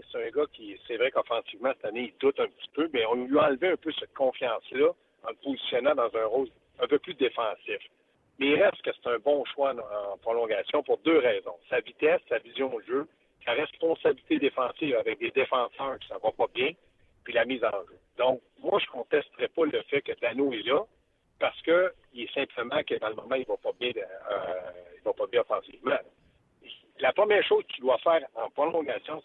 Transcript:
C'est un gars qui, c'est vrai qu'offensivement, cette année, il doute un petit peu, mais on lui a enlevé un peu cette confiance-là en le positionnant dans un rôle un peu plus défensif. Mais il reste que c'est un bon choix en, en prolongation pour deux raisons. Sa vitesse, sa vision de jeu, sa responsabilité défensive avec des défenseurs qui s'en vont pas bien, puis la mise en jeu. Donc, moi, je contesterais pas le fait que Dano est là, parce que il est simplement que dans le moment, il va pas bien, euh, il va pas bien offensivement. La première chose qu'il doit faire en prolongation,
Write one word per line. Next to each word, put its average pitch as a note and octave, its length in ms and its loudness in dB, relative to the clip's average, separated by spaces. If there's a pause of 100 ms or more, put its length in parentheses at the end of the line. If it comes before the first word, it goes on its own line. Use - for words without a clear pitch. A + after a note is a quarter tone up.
(120)
C'est A#2 160 -6
un - 20 -8
gars C#3+ 240 0
qui, G2+ 240 -16 (100)
c'est A#2+ 100 -6
vrai B2+ 140 2
qu'offensivement, A2+ 640 -2
cette - 100 -10
année, A#2 280 -6
il - 60 -20
doute C3+ 220 2
un A2+ 60 2
petit - 260 -18
peu, D#3+ 200 0
mais A2+ 120 2
on A2+ 100 0
lui B2+ 240 0
a D3+ 80 6
enlevé C#3+ 220 0
un D#3+ 80 2
peu D#3 200 -6
cette - 160 -12
confiance-là C3 760 0 (340)
en A2+ 60 -8
le A#2+ 120 -8
positionnant C3+ 540 0
dans A#2+ 200 0
un A2+ 100 0
rôle B2 220 0 (340)
un B2 60 0
peu C#3+ 120 4
plus F3+ 160 -10
défensif. A2 640 -2 (600)
Mais C3+ 80 0
il D3+ 160 6
reste - 180 2
que - 120 -4
c'est - 160 -8
un A#2 100 0
bon C#3+ 240 2 (100)
choix C#3 200 0
en, G2+ 400 -6
en F#2+ 40 -8
prolongation A#2 640 0
pour A#2+ 180 0
deux D#3+ 200 4
raisons. G#2 360 2 (140)
Sa B2 120 0
vitesse, D3+ 480 0
sa A#2 100 0
vision A#2+ 360 -6
de A2 120 -8
jeu, C#3 200 -2 (380)
sa - 60 -2
responsabilité D#3 880 0
défensive C3 560 0
avec A2 240 -2
des A#2 120 -4
défenseurs C3 680 -2
qui - 80 -18
s'en G2 120 -10
vont A2 120 0
pas - 240 0
bien, B2+ 140 0 (560)
puis A#2+ 80 -8
la A#2 120 2
mise B2+ 200 -2
en G#2+ 60 0
jeu. G2 260 -8 (200)
Donc, B2+ 240 2 (180)
moi, - 200 0
je - 100 -4
contesterais C3 600 -2
pas E3 160 0
le B2+ 240 0
fait C#3+ 120 0
que - 200 -6
Dano B2+ 320 0
est G#2 100 -6
là, C3 160 2 (640)
parce - 220 -2
que F3 280 4 (220)
il B2 100 -12
est - 100 -12
simplement B2 500 -2
que B2+ 160 -4
dans A2 100 -4
le A2 60 -6
moment, A#2 200 -6
il C3 100 -2
va G2+ 120 -2
pas - 200 -4
bien, B2 200 -4
euh, F#2 760 -6 (240)
il - 80 -20
va G#2 100 0
pas - 140 -4
bien A#2 140 2
offensivement. - 560 -4 (1040)
La C3+ 120 2
première G#3 340 4
chose G#3+ 220 4
qu'il - 140 -12
doit F#3+ 160 2
faire E3 240 4 (140)
en - 160 -6
prolongation, D3+ 720 -2